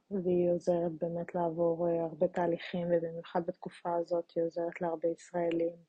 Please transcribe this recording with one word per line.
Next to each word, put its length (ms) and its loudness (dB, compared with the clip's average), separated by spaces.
והיא 400 2
עוזרת 420 2
באמת 420 -4
לעבור, 540 2
אה, 140 2
הרבה 260 0
תהליכים, 640 -2
ובמיוחד 560 0
בתקופה 480 -6
הזאת 420 -2
היא 80 2
עוזרת 360 -4
להרבה 280 0
ישראלים, 680 -2